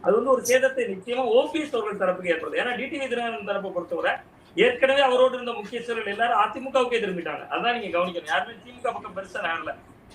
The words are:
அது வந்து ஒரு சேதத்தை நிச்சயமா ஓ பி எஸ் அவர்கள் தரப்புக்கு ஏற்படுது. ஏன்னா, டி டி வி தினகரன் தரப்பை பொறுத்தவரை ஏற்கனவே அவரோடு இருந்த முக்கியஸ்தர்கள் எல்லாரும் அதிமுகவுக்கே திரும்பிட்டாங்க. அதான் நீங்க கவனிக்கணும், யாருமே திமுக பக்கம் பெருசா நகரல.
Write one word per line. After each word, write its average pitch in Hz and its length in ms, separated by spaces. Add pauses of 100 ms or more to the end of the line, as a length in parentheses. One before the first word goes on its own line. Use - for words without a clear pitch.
அது 185 140
வந்து 247 160
ஒரு 254 120
சேதத்தை 254 440
நிச்சயமா 233 380
ஓ 254 260
பி 311 100
எஸ் 294 140
அவர்கள் 208 240
தரப்புக்கு 180 320
ஏற்படுது. 156 280
ஏன்னா, 240 180
டி 254 100
டி 302 120
வி - 20
தினகரன் 233 460
தரப்பை 190 240
பொறுத்தவரை 170 420 (420)
ஏற்கனவே 254 460
அவரோடு 254 340
இருந்த 240 180
முக்கியஸ்தர்கள் 220 540
எல்லாரும் 226 320
அதிமுகவுக்கே 240 640
திரும்பிட்டாங்க. 160 500
அதான் 226 280
நீங்க 175 200
கவனிக்கணும், 175 280
யாருமே 185 260
திமுக 247 300
பக்கம் 214 340
பெருசா 190 300
நகரல. 165 280 (400)